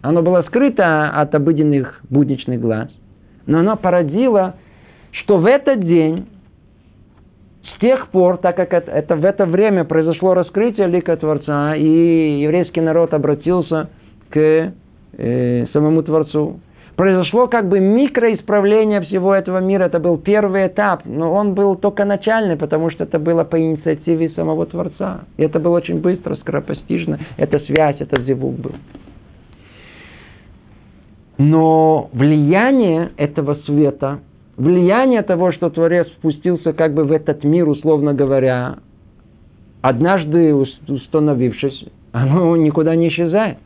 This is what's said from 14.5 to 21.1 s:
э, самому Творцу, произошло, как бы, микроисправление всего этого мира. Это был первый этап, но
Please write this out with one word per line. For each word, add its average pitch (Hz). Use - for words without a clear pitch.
э, 123
самому 151
Творцу, 156
произошло, 190
как 233
бы, 196
микроисправление 214
всего 185
этого 185
мира. 185
Это 175
был 165
первый 196
этап, 190
но 156